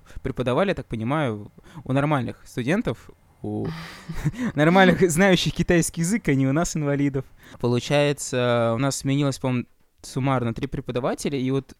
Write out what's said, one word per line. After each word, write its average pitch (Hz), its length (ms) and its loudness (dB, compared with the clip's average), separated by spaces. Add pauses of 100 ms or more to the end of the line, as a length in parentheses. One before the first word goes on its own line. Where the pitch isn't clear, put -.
(240)
преподавали, 131 460 0
я 165 60 -2
так - 120 -12
понимаю, 117 640 -4 (340)
у 131 80 -2
нормальных 135 520 0
студентов, 139 640 -2 (320)
у 107 240 -4 (400)
<laughs> 208 480 -4
нормальных, 175 560 6
знающих 175 420 4
китайский 170 480 0
язык, 196 280 -2
а 143 40 4
не 135 140 2
у 131 60 2
нас, 165 220 -2
инвалидов. 143 500 0 (340)
Получается, 123 1160 0
у 113 40 -2
нас 135 180 0
сменилось, 139 420 0
по-моему, 127 260 -2 (360)
суммарно 127 520 -2
три 139 140 -6
преподавателя, 139 680 -4
и 127 140 -2
вот 135 280 -4